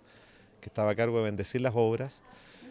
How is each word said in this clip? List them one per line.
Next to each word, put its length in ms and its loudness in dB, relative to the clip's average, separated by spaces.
que 60 -16
estaba 240 0
a 40 0
cargo 240 2
de 60 2
bendecir 360 -2
las 140 0
obras. 480 0